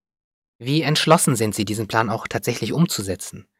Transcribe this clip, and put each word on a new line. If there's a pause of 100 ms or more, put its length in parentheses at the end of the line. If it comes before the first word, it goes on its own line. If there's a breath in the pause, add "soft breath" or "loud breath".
(580)
Wie
entschlossen
sind
Sie,
diesen
Plan
auch
tatsächlich
umzusetzen? (140)